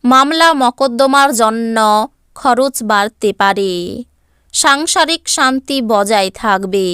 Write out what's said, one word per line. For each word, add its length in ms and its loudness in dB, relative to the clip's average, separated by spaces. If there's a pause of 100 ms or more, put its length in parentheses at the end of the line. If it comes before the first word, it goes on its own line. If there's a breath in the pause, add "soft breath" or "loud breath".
মামলা 500 4
মকদ্দমার 800 2
জন্য 400 -2 (600)
খরচ 460 0
বাড়তে 560 -2
পারে। 340 0 (800)
সাংসারিক 760 0
শান্তি 540 -2
বজায় 540 0
থাকবে। 580 -2